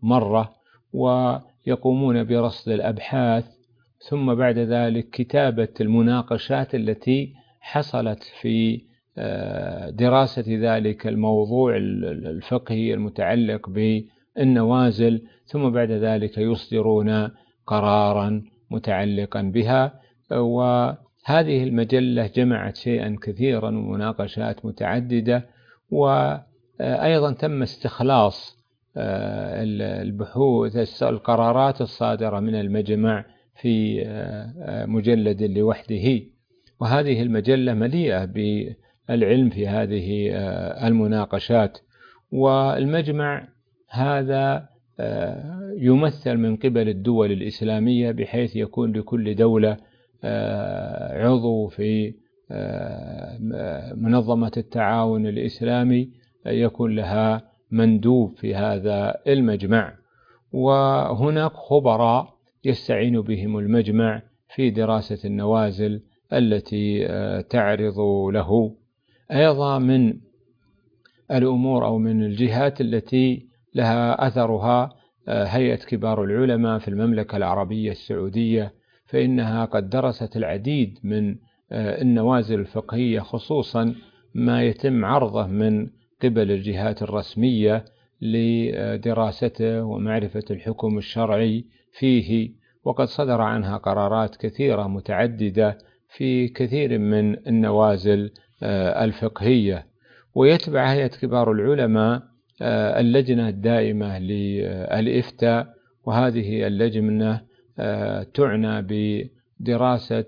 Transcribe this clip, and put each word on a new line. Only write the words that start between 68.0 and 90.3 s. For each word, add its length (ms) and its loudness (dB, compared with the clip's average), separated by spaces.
له. 400 2
أيضا 460 2
من 360 4
الأمور 560 2
أو 120 0
من 240 2
الجهات 580 0
التي 640 0
لها 520 2
أثرها، 640 2
آه، 160 0
هيئة 320 0
كبار 480 -2
العلماء 540 2
في 100 -8
المملكة 480 0
العربية 540 -2
السعودية، 800 -2
فإنها 580 0
قد 260 -4
درست 460 -2
العديد 640 -2
من، 340 -2
آه، 300 -4
النوازل 580 2
الفقهية، 600 -4
خصوصا 720 -4
ما 280 0
يتم 420 0
عرضه 420 0
من 400 0
قبل 280 2
الجهات 520 -2
الرسمية 800 0
لدراسته 1600 -2
ومعرفة 640 -4